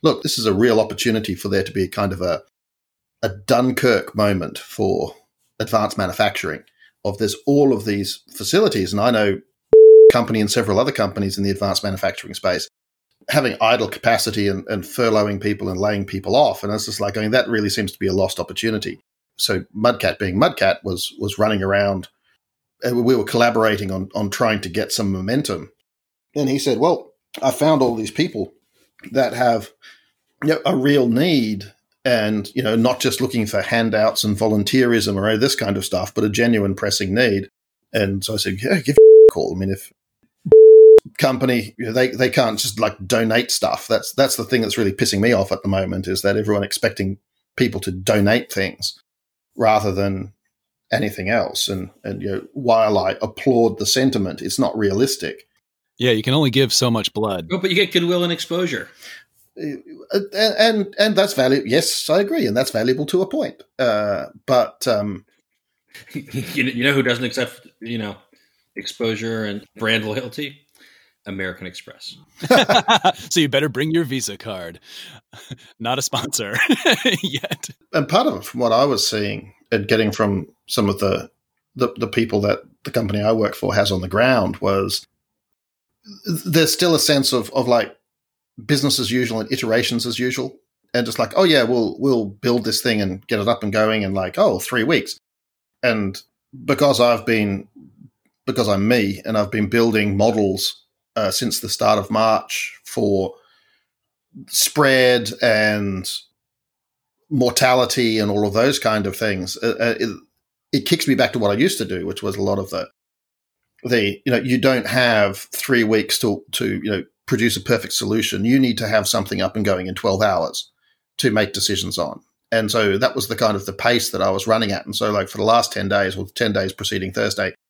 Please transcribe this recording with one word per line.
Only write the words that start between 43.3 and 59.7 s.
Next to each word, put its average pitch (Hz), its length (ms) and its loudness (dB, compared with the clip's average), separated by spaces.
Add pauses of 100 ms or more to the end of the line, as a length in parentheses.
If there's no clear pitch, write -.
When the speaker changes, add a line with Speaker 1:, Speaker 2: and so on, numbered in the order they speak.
Speaker 1:
stuff. - 380 -4
That's, - 240 -2
that's 135 240 0
the 113 80 -4
thing 123 160 0
that's 107 180 -2
really 98 140 0
pissing 101 280 -2
me 120 120 2
off 98 180 0
at - 120 -4
the 101 60 -4
moment, 95 380 -2
is 95 160 -4
that 101 140 2
everyone 104 260 0
expecting 98 560 -4 (380)
people 113 240 0
to 98 100 -6
donate 101 600 0
things - 480 -6 (560)
rather 107 340 2
than 98 420 -4 (600)
anything 101 360 -4
else. - 380 -2
And, 92 240 -6 (140)
and, 98 180 -8
you 101 80 -6
know, 95 220 -6
while 113 460 2
I 95 240 0
applaud 117 560 2
the 101 80 -4
sentiment, 120 560 0
it's - 160 -6
not 117 180 -2
realistic. 101 720 -2 (480)
Speaker 2:
Yeah, 123 160 2
you 110 100 0
can 131 120 0
only 147 160 2
give 131 220 2
so 127 180 2
much 110 220 -2
blood. 98 380 -4
Speaker 3:
Oh, 185 80 -4
but 185 120 -2
you 175 60 0
get 185 140 2
goodwill 175 320 0
and 170 100 -2
exposure. 170 560 -6 (680)
Speaker 1:
Uh, 147 220 -10 (340)